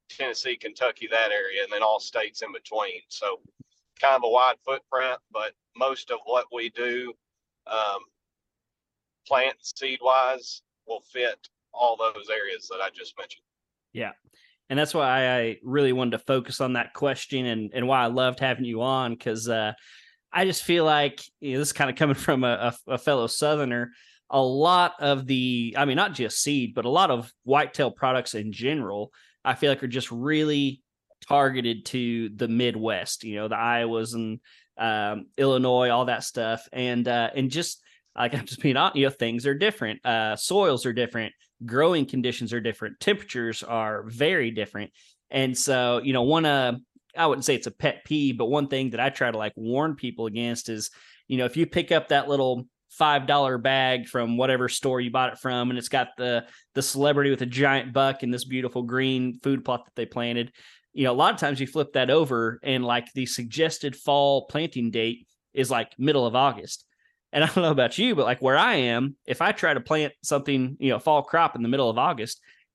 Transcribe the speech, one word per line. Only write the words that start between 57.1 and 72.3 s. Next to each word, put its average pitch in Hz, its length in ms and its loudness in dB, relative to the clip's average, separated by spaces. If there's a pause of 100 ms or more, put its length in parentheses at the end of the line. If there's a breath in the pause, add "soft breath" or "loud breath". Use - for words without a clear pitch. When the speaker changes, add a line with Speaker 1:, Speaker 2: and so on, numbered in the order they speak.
Speaker 2:
with 131 120 2
a 127 40 -2
giant 131 480 2
buck 135 300 2
and 123 100 -2
this 120 120 -6
beautiful 127 380 -4
green 127 580 -2
food 139 240 0
plot 123 200 -4
that - 100 -20
they 117 100 -4
planted, 120 460 -4 (420 loud breath)
you 139 100 0
know, 127 80 4
a - 20 2
lot 151 200 4
of 190 60 -6
times 143 200 0
you 131 80 -4
flip 147 260 -2
that 127 160 2
over 127 540 2
and, 131 220 0
like, 120 280 0
the 131 120 -4
suggested 139 680 -2
fall 139 520 2
planting 147 440 -4
date 117 360 -2 (260)
is, 135 160 0
like, 117 300 -2
middle 139 260 4
of 113 100 0
August. 127 500 0 (460)
And 147 120 2
<laughs> - 0 -
I 160 40 4
don't 180 160 2
know 156 80 4
about 127 260 2
you, 220 180 2
but, 139 100 2
like, 123 160 0
where 131 160 4
I 220 180 4
am, 127 400 0 (120)
if 127 140 -2
I 196 100 4
try 170 220 2
to 127 80 -2
plant 151 320 0 (100)
something, 135 560 -2
you 135 100 2
know, 110 100 2
fall 151 240 4
crop 165 320 2
in 120 80 -4
the 117 60 0
middle 131 200 2
of 110 80 -2
August, 127 420 -2 (360 soft breath)